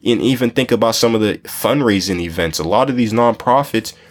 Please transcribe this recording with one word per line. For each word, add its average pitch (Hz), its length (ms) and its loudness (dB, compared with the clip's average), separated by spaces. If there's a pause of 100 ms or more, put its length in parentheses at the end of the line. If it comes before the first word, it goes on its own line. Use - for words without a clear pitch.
And 113 180 0
even 120 280 2
think 127 200 -2
about 113 240 2
some 113 220 2
of 110 40 2
the 104 180 0
fundraising 101 800 0
events. 85 400 -4
A 80 40 -4
lot 107 240 2
of 131 80 -2
these 117 160 0
nonprofits 120 800 0 (180)